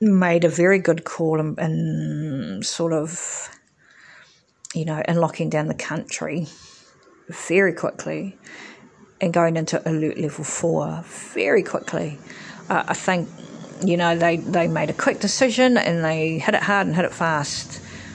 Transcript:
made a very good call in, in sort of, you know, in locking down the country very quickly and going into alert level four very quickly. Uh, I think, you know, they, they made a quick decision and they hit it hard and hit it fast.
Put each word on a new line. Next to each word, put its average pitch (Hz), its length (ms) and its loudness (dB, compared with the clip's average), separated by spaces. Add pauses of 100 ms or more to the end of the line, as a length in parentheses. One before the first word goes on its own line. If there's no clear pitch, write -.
made 180 420 6
a 165 60 6
very 180 300 6
good 165 260 2
call 160 340 0
in, 156 200 -2
in 156 1040 -2
sort 165 280 -2
of, 160 580 -4 (1200)
you 160 100 -2
know, 156 240 -4
in 170 100 2
locking 160 320 0
down 151 180 0
the 156 80 -2
country 156 720 -6 (840)
very 180 420 2
quickly - 680 -6 (840)
and 175 100 2
going 165 240 4
into 160 340 -2
alert 156 280 0
level 151 260 -4
four 160 640 -2
very - 580 0
quickly. - 540 -4 (520)
Uh, 175 180 2
I 165 60 0
think, 180 360 -2 (540)
you 170 140 4
know, 170 200 4
they, 170 200 4
they 170 300 0
made 160 220 0
a 156 40 -4
quick - 260 0
decision 254 580 4
and 165 260 2
they 160 360 0
hit - 140 0
it - 100 2
hard 196 240 2
and 156 80 0
hit 180 100 2
it - 80 -4
fast. - 680 -2 (340)